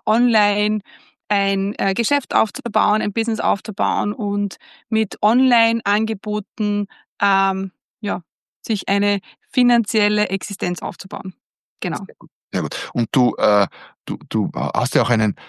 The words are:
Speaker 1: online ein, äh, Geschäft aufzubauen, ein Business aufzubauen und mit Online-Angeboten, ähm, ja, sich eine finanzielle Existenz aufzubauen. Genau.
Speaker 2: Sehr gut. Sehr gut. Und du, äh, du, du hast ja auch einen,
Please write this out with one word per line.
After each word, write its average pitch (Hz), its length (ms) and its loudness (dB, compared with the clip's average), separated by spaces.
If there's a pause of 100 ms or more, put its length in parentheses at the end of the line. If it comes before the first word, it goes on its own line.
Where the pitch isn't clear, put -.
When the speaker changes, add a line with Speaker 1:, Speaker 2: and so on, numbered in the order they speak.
Speaker 1:
online 214 760 2 (480)
ein, 196 500 0
äh, 196 160 0
Geschäft 254 400 -2
aufzubauen, 214 680 2
ein 214 140 -2
Business 220 260 -2
aufzubauen 196 720 0
und 202 440 -2 (340)
mit 220 320 0
Online-Angeboten, 214 1700 0 (340)
ähm, 196 480 0 (300)
ja, 190 200 -4 (400)
sich - 300 -4
eine 202 300 0 (300)
finanzielle 220 760 2
Existenz 190 540 -4
aufzubauen. - 500 -10 (480)
Genau. 139 240 -6
Speaker 2:
Sehr - 140 -16
gut. - 120 -20 (220)
Sehr 95 80 -2
gut. - 320 -6
Und 120 200 0
du, 123 240 0
äh, 104 300 4 (380)
du, - 140 -6 (100)
du 107 260 0
hast - 400 -4
ja 131 80 4
auch 107 60 -2
einen, 107 260 2 (140)